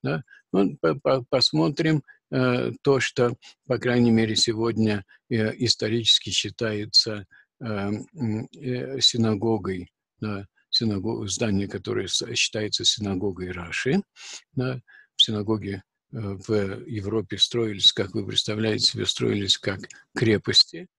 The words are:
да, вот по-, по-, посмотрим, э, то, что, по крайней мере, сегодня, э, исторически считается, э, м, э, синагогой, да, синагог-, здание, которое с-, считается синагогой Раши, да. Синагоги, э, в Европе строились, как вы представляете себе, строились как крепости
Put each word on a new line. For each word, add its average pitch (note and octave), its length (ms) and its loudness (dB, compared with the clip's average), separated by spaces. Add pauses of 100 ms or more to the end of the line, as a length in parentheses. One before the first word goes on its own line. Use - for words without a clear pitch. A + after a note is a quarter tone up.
да, C#3+ 200 -2 (300)
вот F#3+ 280 2
по-, D#3+ 160 2
по-, C3+ 340 0
посмотрим, D#3 720 2 (300)
э, B2 400 2 (100)
то, C3+ 180 4
что, A#2+ 360 0 (300)
по B2 120 0
крайней B2 340 4
мере, A2 240 4
сегодня, G#2+ 680 2 (260)
э, A2 280 2
исторически A2+ 720 0
считается, G#2 960 -2 (340)
э, B2+ 60 -12
м, G#2+ 800 -4 (120)
э, B2+ 400 -6
синагогой, G#2+ 880 0 (300)
да, G2+ 260 -8 (240)
синагог-, G#2+ 580 -2
здание, G2+ 400 0
которое G2+ 400 -4
с-, - 280 -4
считается - 480 -2
синагогой F#2 680 -2
Раши, F2+ 500 -2 (520)
да. B2+ 260 -2 (360)
Синагоги, G#2 580 0
э, G2 60 -8 (320)
в G2+ 720 -2
Европе G#2 520 -4
строились, A2 540 2
как G2 220 -4
вы G2+ 120 -4
представляете G#2+ 600 0
себе, G#2 200 0
строились G#2 520 0
как G2+ 220 -4 (340)
крепости D#3 720 2 (120)